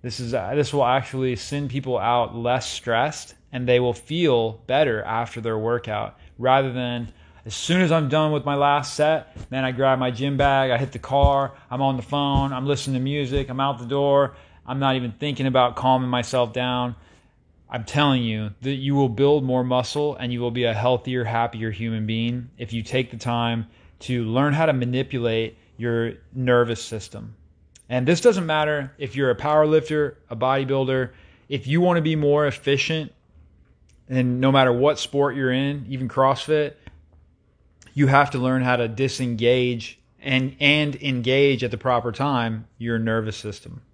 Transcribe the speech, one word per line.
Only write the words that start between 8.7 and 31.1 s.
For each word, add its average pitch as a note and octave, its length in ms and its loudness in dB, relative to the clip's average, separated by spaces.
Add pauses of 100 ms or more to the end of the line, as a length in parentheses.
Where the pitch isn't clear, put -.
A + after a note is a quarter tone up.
set, D3+ 420 0 (160)
man, C3 140 -2
I B2+ 60 -2
grab C3 280 2
my B2+ 120 0
gym C3+ 260 -4
bag, C3+ 340 2
I A#2 60 2
hit C3+ 140 -2
the A#2+ 80 -12
car, C#3 540 2 (160)
I'm B2+ 120 -4
on C3+ 160 0
the A#2 60 -8
phone, C#3 500 0
I'm C3 140 -4
listening C3+ 260 -2
to B2+ 60 -2
music, C3+ 500 -2
I'm B2+ 100 -6
out C3+ 200 -2
the B2 60 -12
door, C#3+ 500 2 (300)
I'm C3 140 -6
not C3+ 160 2
even B2 160 -4
thinking C#3 360 -4
about B2 280 4
calming B2+ 340 2
myself B2 440 0
down. B2 420 -4 (760)
I'm A#2 140 -8
telling C3 400 2
you G#2+ 280 -4 (100)
that C3+ 120 -4
you C#3 220 -2
will C#3 140 2
build C#3 340 2
more B2+ 200 0
muscle B2+ 540 -2
and B2 160 -8
you A#2+ 60 -6
will A#2+ 120 -4
be A#2+ 140 -2
a A2+ 80 0
healthier, B2 500 -2
happier A2+ 480 -4
human A2 340 -4
being A#2 520 -4
if A2+ 160 -10
you A2+ 100 -4
take B2+ 280 -2
the B2 60 -12
time A#2 500 -2 (320)
to A#2+ 260 -4
learn C3+ 280 2
how D#3+ 120 2
to D3+ 80 2
manipulate B2 840 -2 (200)
your A#2 360 -2 (200)
nervous A#2+ 480 2
system. A2 540 -12 (540)
And B2 180 0
this E3 140 4
doesn't F#3 240 4
matter D3+ 520 0
if A#2+ 180 -10
you're C3+ 140 2
a A#2 60 4
power D3+ 300 4
lifter, D3+ 520 2 (120)
a A#2+ 60 -10
bodybuilder. C3 760 0 (380)